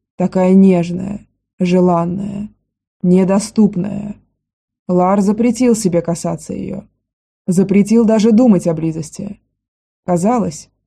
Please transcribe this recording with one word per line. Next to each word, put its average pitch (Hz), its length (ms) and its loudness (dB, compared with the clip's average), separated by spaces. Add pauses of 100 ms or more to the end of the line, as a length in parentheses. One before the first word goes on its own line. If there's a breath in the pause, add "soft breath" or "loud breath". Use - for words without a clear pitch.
(160)
такая 185 380 0
нежная, 190 720 2 (320)
желанная, 180 920 -2 (520)
недоступная. 190 1120 0 (720)
Лар 185 340 2
запретил 233 540 0
себе 175 260 -2
касаться 170 520 -8
ее. 196 300 -10 (640)
Запретил 196 580 2
даже 220 260 2
думать 214 360 4
о 165 60 0
близости. 160 680 -8 (680)
Казалось, 180 640 -2 (180)